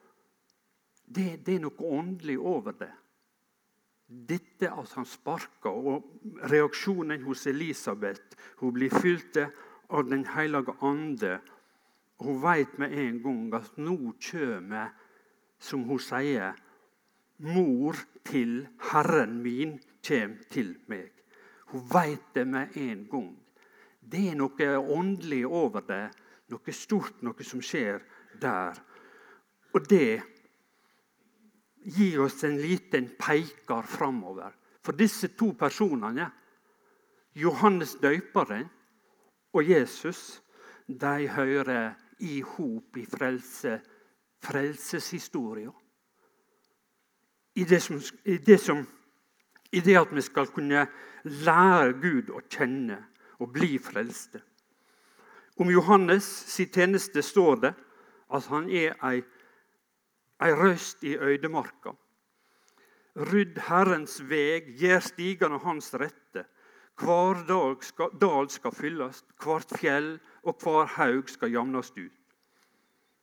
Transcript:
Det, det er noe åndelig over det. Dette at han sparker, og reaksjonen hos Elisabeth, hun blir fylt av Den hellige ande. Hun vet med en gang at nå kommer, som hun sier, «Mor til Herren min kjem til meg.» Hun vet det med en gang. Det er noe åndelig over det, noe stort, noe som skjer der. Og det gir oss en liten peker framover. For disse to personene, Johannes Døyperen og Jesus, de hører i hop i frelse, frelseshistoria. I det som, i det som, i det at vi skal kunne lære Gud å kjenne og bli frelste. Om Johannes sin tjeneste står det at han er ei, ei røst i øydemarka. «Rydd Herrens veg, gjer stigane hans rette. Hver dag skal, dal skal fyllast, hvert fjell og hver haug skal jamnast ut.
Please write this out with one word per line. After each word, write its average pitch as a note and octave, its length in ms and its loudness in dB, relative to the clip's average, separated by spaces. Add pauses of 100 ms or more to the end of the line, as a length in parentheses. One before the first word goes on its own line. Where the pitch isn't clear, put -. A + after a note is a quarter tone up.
(1080)
Det, F3 380 -4
det F#3 100 0
er E3+ 80 -2
noe D#3+ 340 -6
åndelig E3 420 -6
over C3 360 -4
det. F2+ 160 -12 (1160)
Dette C#3 640 -6
at C3 260 -12
han B2 100 -6
sparker, - 640 -8
og C3+ 720 -6 (100)
reaksjonen D3+ 720 0
hos C3+ 240 -8
Elisabeth, A2 880 -6 (240)
hun B2+ 140 -2
blir B2+ 200 0
fylt F3 440 0
av C#3+ 720 -4
Den C3+ 240 0
hellige D3+ 480 -2
ande. C#3 560 -2 (840)
Hun C3 220 -4
vet D#3 360 2
med C#3+ 200 -4
en A#2+ 240 -2
gang B2 200 -4 (120)
at A2+ 240 -8
nå E3 200 -4 (200)
kommer, A2 760 -6 (680)
som C3+ 240 -6
hun B2+ 160 -2
sier, B2 540 -4 (840)
«Mor D#3 540 2 (320)
til A#2+ 380 -2 (260)
Herren D3+ 540 4
min C3+ 320 -4 (260)
kjem A2+ 380 -2 (100)
til G2+ 240 -6 (160)
meg.» F#2+ 220 -12 (560)
Hun C3 240 -12
vet D#3 320 0 (100)
det B2+ 140 -2
med C3+ 320 -6
en A2 320 -8
gang. G2 220 -8 (640)
Det D#3+ 320 -4
er D3+ 80 -4
noe C#3 280 0 (120)
åndelig D#3 640 -2
over C3+ 380 -2
det, G2+ 220 -6 (440)
noe - 240 -12
stort, - 480 -4
noe A#2+ 220 -8
som B2+ 180 -10
skjer G#2+ 380 -4 (400)
der. F#2 400 -4 (960)
Og F#3 140 0
det A#2+ 340 6 (1600)
gir E3+ 400 2
oss C3+ 240 -2
en D3 100 0
liten D3 640 -2
peker D3 640 0
framover. G2 720 -6 (260)
For D#3+ 140 -4
disse G3 400 2
to A3 240 2
personene, D3+ 720 0 (1040)
Johannes E3 640 2
Døyperen C#3+ 720 0 (800)
og D#3+ 160 4
Jesus, - 680 0 (480)
de C#3+ 400 -2
hører C3 640 0 (260)
i D3 220 -6
hop B2+ 560 -8
i A#2+ 80 -10
frelse, B2+ 720 -6 (640)
frelseshistoria. C#3 1300 -6 (1900)
I F3+ 80 0
det E3 180 6
som, D3 180 -6 (220)
i F#3 140 0
det F3+ 240 10
som, D3 240 -2 (840)
i F3+ 100 0
det F#3+ 160 8
at D#3+ 160 6
vi C#3+ 80 0
skal C3+ 320 -2
kunne C#3+ 340 2 (360)
lære D#3+ 800 6
Gud C#3+ 280 0
å A2 200 -12
kjenne B2 500 -2 (400)
og B2 140 -8
bli D3+ 280 0
frelste. - 600 -8 (1160)
Om F3+ 160 4
Johannes F3+ 520 6
sin - 480 -6
tjeneste F#3 520 2
står D3+ 360 6
det C3+ 120 2 (600)
at C3+ 180 -6
han D3+ 180 -2
er E3 360 0
ei, B2 160 0 (1200)
ei E3 100 6
røst E3+ 540 2
i C#3+ 100 -4
øydemarka. C#3+ 800 -2 (1200)
«Rydd F3 480 2
Herrens E3+ 540 2 (100)
veg, D#3 480 0
gjer F3+ 240 4
stigane F3 640 -2
hans D#3+ 340 -4
rette. B2+ 480 -8 (520)
Hver F3 520 2
dag D3 360 0
skal, - 280 -4
dal C#3+ 360 2
skal - 240 -8
fyllast, D3 520 -8 (160)
hvert D#3 360 -4
fjell D3+ 380 -2 (280)
og - 180 -4
hver D#3 360 2
haug C3+ 320 2
skal A#2 240 -4
jamnast B2 440 -4
ut. F2 160 -14 (1080)